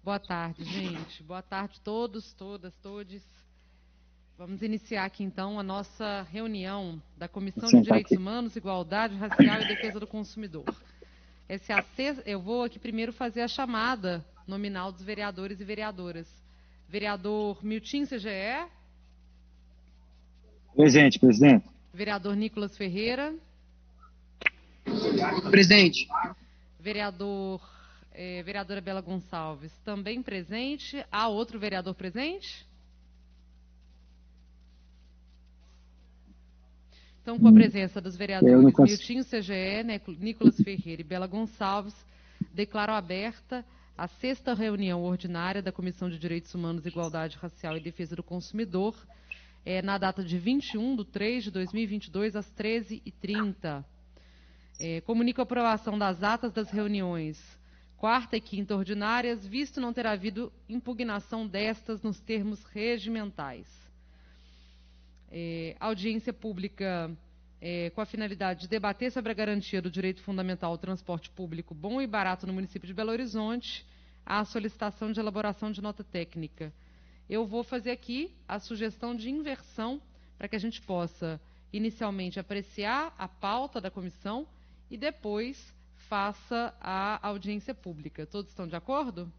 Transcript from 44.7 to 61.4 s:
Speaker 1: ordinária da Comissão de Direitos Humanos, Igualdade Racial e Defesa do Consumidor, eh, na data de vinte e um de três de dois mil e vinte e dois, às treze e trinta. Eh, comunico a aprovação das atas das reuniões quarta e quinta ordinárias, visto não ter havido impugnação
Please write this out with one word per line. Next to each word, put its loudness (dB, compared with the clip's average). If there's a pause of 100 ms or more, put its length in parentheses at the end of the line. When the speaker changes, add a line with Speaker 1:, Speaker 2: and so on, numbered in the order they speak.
Speaker 1:
ordinária -2
da -4
Comissão -6
de -8
Direitos -6
Humanos, -4
Igualdade -6
Racial -8
e -6
Defesa -8
do -8
Consumidor, -4 (720)
eh, -2
na -2
data -2
de -2
vinte 0
e -4
um -2
de -6
três -4
de -8
dois -4
mil -2
e -2
vinte -6
e -20
dois, -2
às -6
treze -4
e -14
trinta. -4 (920)
Eh, -6
comunico 0
a 0
aprovação 0
das 0
atas 0
das -4
reuniões -2 (560)
quarta 0
e -2
quinta -4
ordinárias, -2
visto -6
não -4
ter -4
havido -4 (160)
impugnação -6